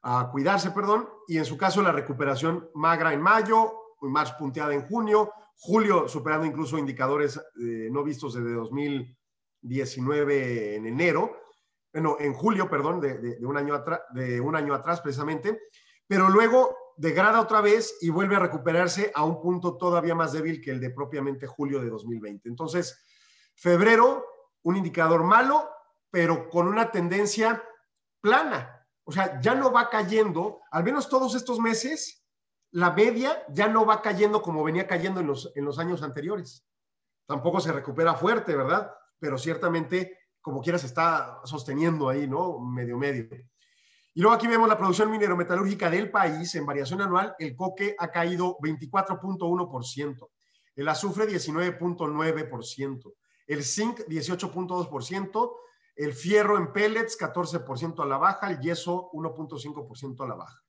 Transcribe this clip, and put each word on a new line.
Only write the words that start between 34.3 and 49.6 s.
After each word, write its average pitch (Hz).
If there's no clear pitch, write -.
como 156
venía 165
cayendo 185
en 165
los, 139
en 143
los 143
años 170
anteriores. 156
Tampoco 165
se 160
recupera 143
fuerte, 180
¿verdad? 160
Pero 143
ciertamente, 165
como 135
quiera, 170
se 139
está 160
sosteniendo 147
ahí, 135
¿no? 160
Medio, 123
medio. 127
Y 170
luego 220
aquí 226
vemos 226
la 214
producción 196
minerometalúrgica 185
del 190
país 170
en 147
variación 139
anual. 190
El 147
coque 202
ha 170
caído 180
veinticuatro 160
punto 180
uno 180